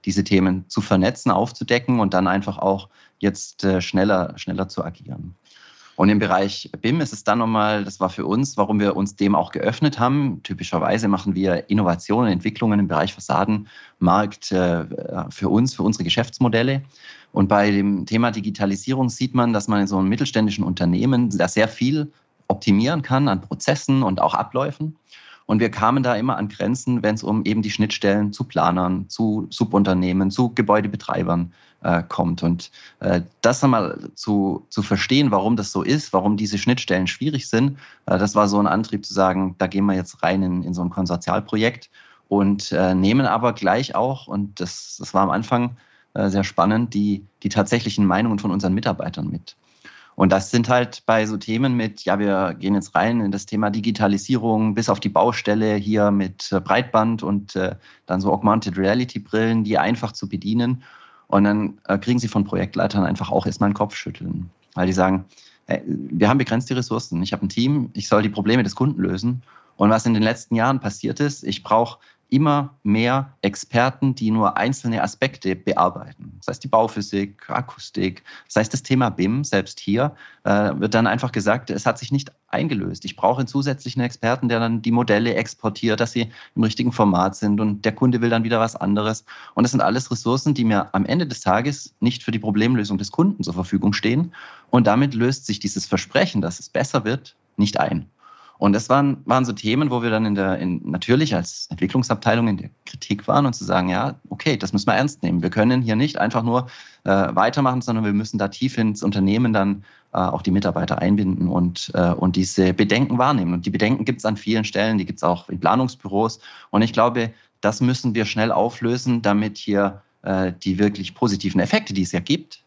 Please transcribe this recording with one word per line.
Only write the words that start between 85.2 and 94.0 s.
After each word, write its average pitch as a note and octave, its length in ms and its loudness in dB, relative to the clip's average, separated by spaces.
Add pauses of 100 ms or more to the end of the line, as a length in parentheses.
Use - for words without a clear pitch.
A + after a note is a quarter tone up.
exportiert, G#2+ 640 -2
dass A#2 140 -2
sie A#2+ 180 -2 (240)
im A#2 80 0
richtigen A2+ 300 0
Format G2 420 2
sind G#2 260 0
und G#2 240 -2
der G#2+ 120 0
Kunde B2 240 2
will A#2 100 2
dann A#2 140 0
wieder A2+ 160 0
was A2+ 160 -2
anderes. G#2 480 0 (300)
Und A#2 100 2
das B2 80 0
sind C3 80 2
alles B2 320 0
Ressourcen, C3 420 0
die B2+ 80 0
mir G#2+ 320 0
am - 120 2
Ende D#3+ 200 0
des B2 140 -10
Tages A#2 580 0
nicht A#2+ 240 0
für - 80 -4
die A2+ 80 -2
Problemlösung G#2 580 0
des G2 140 -6
Kunden G3 320 2
zur F2 120 -4
Verfügung F#2+ 380 0
stehen. C3+ 400 0 (380)